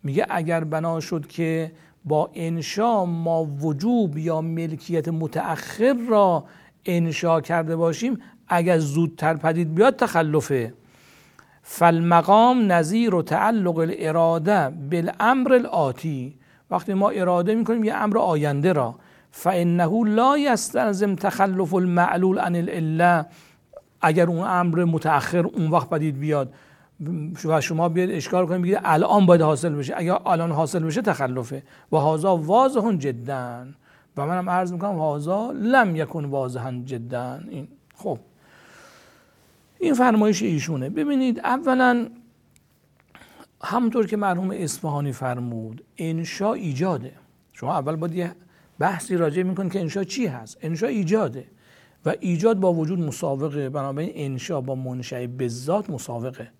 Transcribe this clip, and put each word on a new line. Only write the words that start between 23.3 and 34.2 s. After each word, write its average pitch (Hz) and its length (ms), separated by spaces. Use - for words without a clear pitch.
اگر 170 260
اون 170 200
امر 175 380
متأخر 160 640
اون 160 240
وقت 147 200
پدید 151 280
بیاد 143 360
و 156 160
شما 165 280
بیاید 180 220
اشکال 180 360
کنید 180 160
بگید 185 220
الان 180 420
باید 175 140
حاصل 156 340
بشه، 143 220
اگر 170 300
الان 170 240
حاصل 160 320
بشه 160 200
تخلفه. 135 600
و 160 40
هذا 156 400
واضح 226 560
جداً، 127 720
و 143 100